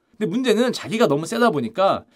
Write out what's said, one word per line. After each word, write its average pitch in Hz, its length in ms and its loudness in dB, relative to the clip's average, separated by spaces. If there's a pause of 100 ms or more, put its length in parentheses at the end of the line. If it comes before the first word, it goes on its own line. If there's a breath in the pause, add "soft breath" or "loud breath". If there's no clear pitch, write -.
(160)
근데 214 140 -2
문제는 240 420 2
자기가 202 360 -2
너무 147 180 -2
세다 233 240 2
보니까 143 540 0 (120)